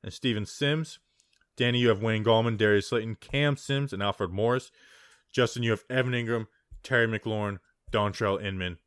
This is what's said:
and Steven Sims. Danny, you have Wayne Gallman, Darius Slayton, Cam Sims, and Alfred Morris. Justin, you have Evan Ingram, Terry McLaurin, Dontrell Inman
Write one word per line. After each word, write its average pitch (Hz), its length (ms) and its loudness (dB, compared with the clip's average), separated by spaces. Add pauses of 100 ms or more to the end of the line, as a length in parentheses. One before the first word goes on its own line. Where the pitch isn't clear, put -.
and 101 80 -12
Steven 107 340 -4
Sims. 151 540 -4 (560)
Danny, 123 240 0
you 123 80 4
have 104 160 4
Wayne 110 220 0
Gallman, 113 320 4
Darius 104 320 4
Slayton, 113 320 -2
Cam 143 340 0
Sims, 139 380 -2
and 98 100 -4
Alfred 101 280 -2
Morris. 113 400 0 (600)
Justin, 120 320 0
you 117 80 2
have 107 180 -2
Evan 127 260 0
Ingram, 117 320 -2 (360)
Terry 120 240 2
McLaurin, 107 520 -4 (320)
Dontrell 101 520 0
Inman 92 440 -6